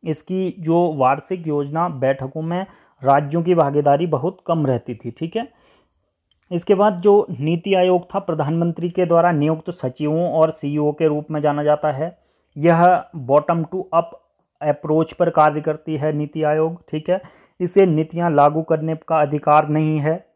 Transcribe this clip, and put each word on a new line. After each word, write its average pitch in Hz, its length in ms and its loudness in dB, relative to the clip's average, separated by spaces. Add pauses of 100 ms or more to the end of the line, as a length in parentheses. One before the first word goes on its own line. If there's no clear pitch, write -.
इसकी 185 560 -6
जो 170 340 2
वार्षिक 147 540 -2
योजना 151 420 -2
बैठकों 135 520 -4
में 175 240 -6 (360)
राज्यों 143 420 2
की 180 120 2
भागीदारी 143 520 2
बहुत 151 300 -4 (100)
कम 165 200 0
रहती 123 280 -4
थी, 117 160 -12
ठीक 165 240 -10
है। 226 120 -6 (1040)
इसके 180 240 0
बाद 196 260 2
जो 202 300 4
नीति 165 420 -2
आयोग 180 320 2
था, - 140 -6
प्रधानमंत्री 170 720 -4
के 180 160 -2
द्वारा 170 260 4
नियुक्त 156 400 -2
सचिवों 151 600 -4
और 156 200 2
सीईओ 151 400 -4
के 156 160 -2
रूप 151 240 -4
में 151 100 -4
जाना 147 220 0
जाता 151 280 0
है। 156 260 -6 (380)
यह 165 280 2 (440)
bottom 151 380 2
to 185 180 -8 (120)
up 165 200 -2 (460)
approach 156 520 -2
पर 170 160 0
कार्य 151 320 2
करती 156 360 -6
है 151 160 -2
नीति 147 300 -4
आयोग, 156 460 -2
ठीक 160 200 -8
है। 185 120 -2 (380)
इसे 185 260 4
नीतियां 160 500 0
लागू 151 280 4
करने 160 320 -2 (120)
का 160 140 2
अधिकार 151 480 2
नहीं 156 300 0
है 156 260 -2 (100)